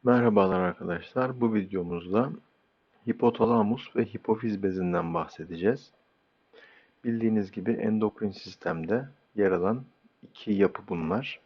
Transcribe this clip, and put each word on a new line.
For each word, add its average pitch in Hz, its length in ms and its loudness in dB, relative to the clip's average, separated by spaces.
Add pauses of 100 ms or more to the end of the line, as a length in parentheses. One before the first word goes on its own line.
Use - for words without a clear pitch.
Merhabalar 104 560 4
arkadaşlar. 92 800 -4
Bu 113 120 2
videomuzda 95 760 -2 (800)
hipotalamus 117 840 2
ve 113 100 2
hipofiz 110 580 -2
bezinden 87 500 0
bahsedeceğiz. 85 800 -4 (1120)
Bildiğiniz 113 480 0
gibi 95 200 -4
endokrin 107 600 0
sistemde 92 760 -6 (280)
yer 101 160 4
alan 98 320 0 (400)
iki - 280 -8
yapı 98 380 2
bunlar. 87 560 -4